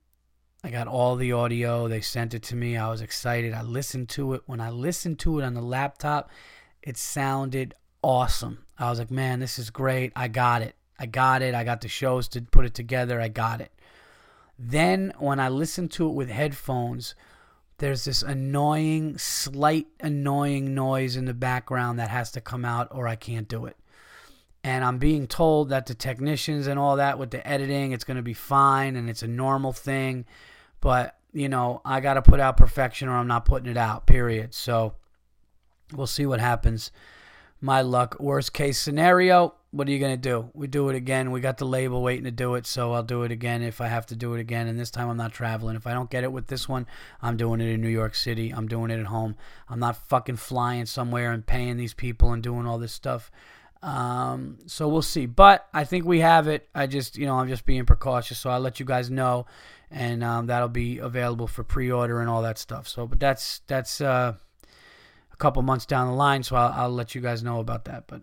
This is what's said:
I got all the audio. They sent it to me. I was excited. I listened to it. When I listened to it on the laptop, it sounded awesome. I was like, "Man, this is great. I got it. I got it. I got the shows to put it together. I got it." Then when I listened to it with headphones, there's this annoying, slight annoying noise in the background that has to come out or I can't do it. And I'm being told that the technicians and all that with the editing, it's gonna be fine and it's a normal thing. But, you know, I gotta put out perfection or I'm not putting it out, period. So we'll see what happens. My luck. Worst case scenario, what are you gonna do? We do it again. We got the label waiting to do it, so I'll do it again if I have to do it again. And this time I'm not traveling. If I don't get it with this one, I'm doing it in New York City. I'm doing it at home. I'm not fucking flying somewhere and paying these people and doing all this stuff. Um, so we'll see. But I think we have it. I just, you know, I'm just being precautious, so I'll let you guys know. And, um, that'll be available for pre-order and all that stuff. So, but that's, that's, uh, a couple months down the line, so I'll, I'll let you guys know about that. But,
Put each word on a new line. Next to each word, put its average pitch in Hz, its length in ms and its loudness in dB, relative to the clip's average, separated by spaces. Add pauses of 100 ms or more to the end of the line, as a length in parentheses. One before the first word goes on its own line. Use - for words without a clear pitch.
(640)
I 131 60 -10
got 117 180 -6
all 123 280 2
the 123 160 0
audio. 120 540 0
They 113 140 -4
sent 117 340 -6
it 113 100 -10
to 120 120 -10
me. 120 200 -4
I 110 120 -4
was 113 140 -6
excited. 117 500 -4
I 113 100 -8
listened 123 480 -8
to 135 220 -4
it. 127 140 -6
When 123 140 -8
I 113 100 -6
listened 156 500 -6
to 160 180 0
it 143 60 -2
on 123 100 -4
the 120 60 -6
laptop, 139 680 -4 (520)
it 127 140 -10
sounded 135 800 -4 (260)
awesome. 123 640 0 (140)
I 120 100 -2
was 120 100 -2
like, 117 120 -8
"Man, 131 280 -2
this 127 200 -6
is 113 100 -8
great. 131 480 -2
I 123 120 -4
got 120 340 2
it. - 140 -10 (220)
I 131 80 -8
got 131 360 2
it. 127 120 0
I 120 80 -2
got 117 200 -4
the 113 60 -10
shows 127 400 -2
to 123 120 -6
put - 240 12
it 120 100 -2
together. 120 460 -4
I 113 80 -4
got 113 320 -4
it." - 120 -16 (840)
Then 175 600 0
when 139 220 -2
I 131 100 0
listened 160 420 -4
to 160 160 -2
it 151 60 -2
with 131 160 -4
headphones, 123 840 -4 (640)
there's 139 260 -4
this 135 180 -2
annoying, 147 960 -2
slight 151 680 -2 (120)
annoying 143 720 -2
noise 131 420 -2
in 127 100 -4
the 127 80 -4
background 123 640 -4
that 113 100 -4
has 120 240 -4
to 127 80 -10
come 123 240 -8
out 120 280 -2
or 127 160 -6
I 113 80 -4
can't 113 320 -8
do 113 180 -8
it. - 100 -16 (840)
And 127 220 -2
I'm 127 140 0
being 143 280 2
told 151 440 2
that 131 160 -2
the 127 80 -10
technicians 139 760 -4
and 139 100 -2
all 143 160 4
that 139 240 2
with 127 140 -8
the 127 120 -8
editing, 139 460 -2
it's 120 140 -6
gonna 127 180 -6
be 117 120 -8
fine 135 600 2
and 117 160 -4
it's 113 140 -8
a - 20 -6
normal 131 460 -2
thing. 131 520 -4 (560)
But, 127 360 2 (160)
you 143 160 -4
know, 123 360 -2
I 135 140 -2
gotta 135 240 0
put 143 160 12
out 131 180 4
perfection 131 520 8
or 127 80 0
I'm 123 100 0
not 117 180 0
putting 127 240 2
it 120 80 -4
out, 113 300 2
period. 120 480 8
So 113 400 -2 (960)
we'll 135 140 -6
see 143 200 -4
what 131 120 -2
happens. 117 540 0 (680)
My 135 220 2
luck. 123 380 0
Worst 139 320 -2
case 143 260 -2
scenario, 180 760 4 (180)
what 139 160 -2
are - 20 -2
you 139 80 0
gonna 139 180 0
do? 123 380 -4
We 143 140 -8
do 139 220 0
it 135 40 -2
again. 131 380 -2
We 127 80 -4
got 131 180 -2
the 139 60 -4
label 127 380 -2
waiting 127 220 -2
to 127 60 -6
do 123 240 -2
it, 120 120 -4
so 120 260 -2
I'll 120 100 0
do 120 220 -4
it 117 80 -4
again 117 300 -4
if 117 180 -8
I 120 80 -4
have 117 180 -4
to 117 100 -12
do 120 180 -6
it 117 60 -6
again. 117 280 -4
And 113 100 -4
this 123 140 -8
time 120 160 -6
I'm 117 80 -4
not 113 160 -6
traveling. 113 420 -6
If 113 140 -8
I 120 40 -4
don't 123 180 -6
get 127 120 -2
it 131 100 -4
with 127 140 -8
this 131 220 -6
one, 127 180 -4 (340)
I'm 120 160 -2
doing 117 240 0
it 113 80 -2
in 113 120 -2
New 113 80 -2
York 113 260 0
City. 113 360 -4
I'm 110 180 -6
doing 117 240 -4
it 113 80 -4
at 107 60 -6
home. 110 280 -4 (340)
I'm 120 120 -8
not 120 160 -2 (120)
fucking 127 280 0
flying 123 500 -4
somewhere 120 460 -4
and 113 120 -4
paying 120 340 0
these 120 160 -6
people 120 380 4
and 113 120 -4
doing 120 200 -4
all 117 140 -2
this 117 140 -8
stuff. 127 380 -8 (500)
Um, 127 840 -6
so - 220 -4
we'll 156 140 2
see. 139 240 -4
But 190 460 8
I 151 120 -2
think 175 200 -4
we 170 160 4
have 165 260 6
it. 151 280 -2
I 139 120 -2
just, 135 300 -6
you 143 100 -4
know, 135 80 -2
I'm 127 140 0
just 127 180 -4
being 131 180 4
precautious, 123 540 6
so 131 120 -6
I'll 123 100 0
let 127 180 -6
you 131 80 -8
guys 127 240 -2
know. 127 360 0 (440)
And, 120 340 -4
um, 117 220 -2
that'll 120 220 0
be 120 300 -2
available 120 480 -4
for 117 180 -6
pre-order 123 560 0
and 117 100 -2
all 113 120 0
that 113 160 -4
stuff. 123 300 -12
So, 120 180 -8
but - 140 4
that's, - 460 0
that's, 131 340 -4
uh, 127 340 2 (960)
a - 60 -20
couple 139 260 2
months 131 220 0
down 127 220 0
the 127 80 -2
line, 139 300 2
so - 100 -4
I'll, 120 180 4
I'll 123 180 -2
let 123 240 -6
you 127 60 -8
guys 120 220 -4
know 120 160 -4
about 113 280 -6
that. 117 200 -12
But, - 160 -16